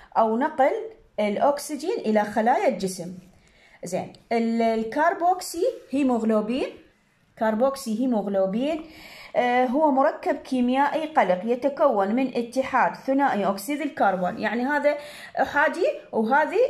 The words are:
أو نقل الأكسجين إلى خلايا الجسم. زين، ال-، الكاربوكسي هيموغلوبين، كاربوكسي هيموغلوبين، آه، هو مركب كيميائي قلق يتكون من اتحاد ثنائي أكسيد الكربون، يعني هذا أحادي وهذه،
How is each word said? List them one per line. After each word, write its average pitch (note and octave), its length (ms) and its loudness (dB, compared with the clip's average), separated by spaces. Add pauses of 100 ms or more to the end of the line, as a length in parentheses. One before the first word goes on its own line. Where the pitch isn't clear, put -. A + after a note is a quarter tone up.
(180)
أو A3 180 2
نقل C4 360 2 (480)
الأكسجين C#4+ 800 0
إلى G#3+ 260 2
خلايا B3 440 0
الجسم. F#3 460 -4 (680)
زين، - 280 -6 (200)
ال-، A#3 300 0
الكاربوكسي E4 1000 0 (260)
هيموغلوبين، A#3+ 760 0 (680)
كاربوكسي A3 640 0
هيموغلوبين، A3 840 0 (500)
آه، B3 280 2
هو C#4+ 260 2
مركب C#4 460 0
كيميائي C4 720 0
قلق G3 380 2
يتكون B3 680 2
من C4 220 -2
اتحاد A#3 580 0
ثنائي C4+ 500 0
أكسيد G#3 360 -2
الكربون، G3 580 0
يعني G#3+ 260 -2
هذا D4 300 2 (480)
أحادي D#4 440 0 (260)
وهذه، C4+ 460 2 (120)